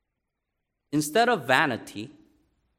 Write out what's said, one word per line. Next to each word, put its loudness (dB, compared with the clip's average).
Instead 2
of -2
vanity, 0